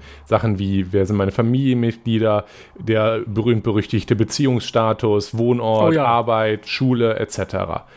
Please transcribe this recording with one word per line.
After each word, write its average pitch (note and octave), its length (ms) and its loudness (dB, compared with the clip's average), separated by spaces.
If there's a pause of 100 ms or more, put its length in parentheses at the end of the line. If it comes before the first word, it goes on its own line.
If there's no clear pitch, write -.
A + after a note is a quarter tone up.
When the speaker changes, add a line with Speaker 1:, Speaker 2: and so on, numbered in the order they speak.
(260)
Speaker 1:
Sachen G#2+ 320 0
wie, G2 340 0
wer G2 140 2
sind G#2 120 -2
meine G2 140 0
Familienmitglieder, A2+ 1120 0 (340)
der A2 400 0
berühmt-berüchtigte A2 960 0
Beziehungsstatus, A2 1200 0
Wohnort, A2+ 520 2
Speaker 2:
Oh D#3+ 60 2
ja. D3 100 0
Speaker 1:
Arbeit, A2 600 0
Schule, A#2 520 0
et G#2+ 120 -6
cetera. F#2+ 540 -6 (100)